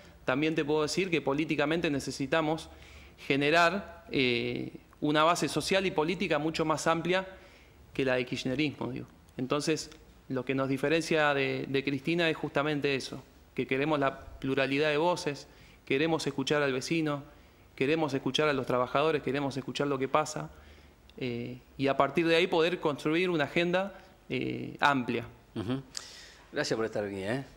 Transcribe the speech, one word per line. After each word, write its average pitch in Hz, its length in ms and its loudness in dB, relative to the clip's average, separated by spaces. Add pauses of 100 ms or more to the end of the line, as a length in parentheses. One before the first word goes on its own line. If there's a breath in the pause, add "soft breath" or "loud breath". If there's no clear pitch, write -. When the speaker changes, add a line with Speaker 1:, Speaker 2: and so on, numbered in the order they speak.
(260 loud breath)
Speaker 1:
también 151 280 2
te 160 120 0
puedo 151 160 2
decir 170 280 -2
que 160 120 0
políticamente 151 680 0
necesitamos 151 800 -2 (560 loud breath)
generar, 165 840 2
eh, 123 640 0 (260)
una 151 240 2
base 165 240 4
social 190 380 0
y 180 60 0
política 160 480 0
mucho 160 260 -2
más 156 220 0
amplia 170 380 2 (680 loud breath)
que 139 120 0
la 127 100 2
de 127 100 2
kirchnerismo, 127 680 -2
digo. 120 160 -10 (300)
Entonces, 147 520 -2 (400)
lo 131 160 -4
que 135 100 0
nos 135 140 0
diferencia 151 640 2
de, 135 340 -2
de 135 160 0
Cristina 165 460 0
es 156 80 0
justamente 143 580 0
eso, 131 280 -8 (320)
que 127 120 -2
queremos 143 320 0
la 135 200 0 (200)
pluralidad 139 500 2
de 147 80 2
voces, 156 500 0 (380 loud breath)
queremos 156 400 2
escuchar 147 380 0
al 139 100 2
vecino, 143 500 -2 (520 loud breath)
queremos 147 380 2
escuchar 139 360 2
a 143 40 4
los 131 120 0
trabajadores, 139 560 2
queremos 135 360 -2
escuchar 131 300 -2
lo 139 100 0
que 131 100 -2
pasa, 151 420 -2 (680 loud breath)
eh, 123 420 -6 (180)
y 135 100 0
a 135 100 2
partir 147 300 2
de 165 80 4
ahí 175 120 4
poder 175 320 2
construir 156 500 0
una 156 160 0
agenda, 175 540 -2 (300 loud breath)
eh, 127 500 -6
amplia. 120 460 2 (300)
Speaker 2:
Ujú. 117 260 -4 (720 loud breath)
Gracias 147 260 -2
por 113 80 0
estar 110 180 -4
aquí, 98 140 -6
¿eh? 113 260 -4 (140)